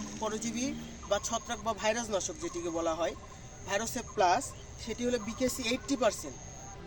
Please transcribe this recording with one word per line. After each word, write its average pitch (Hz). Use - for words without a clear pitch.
পরজীবী 220
বা 202
ছত্রাক 226
বা 226
ভাইরাস 220
নাশক 175
যেটিকে 170
বলা 165
হয়, 170
ভাইরোসেপ 214
প্লাস, 196
সেটি 226
হলো 247
বিকেসি 226
এইটটি 254
পার্সেন্ট, 170